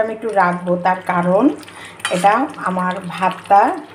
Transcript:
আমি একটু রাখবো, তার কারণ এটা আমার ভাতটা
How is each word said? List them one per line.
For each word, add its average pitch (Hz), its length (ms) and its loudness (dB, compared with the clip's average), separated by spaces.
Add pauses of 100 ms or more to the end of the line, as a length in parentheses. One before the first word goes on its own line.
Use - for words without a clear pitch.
আমি 220 120 -6
একটু 226 120 -6 (120)
রাখবো, 180 300 0 (140)
তার 185 140 2 (120)
কারণ 180 320 2 (720)
এটা 196 180 4 (360)
আমার 185 240 -2 (200)
ভাতটা 196 480 2 (340)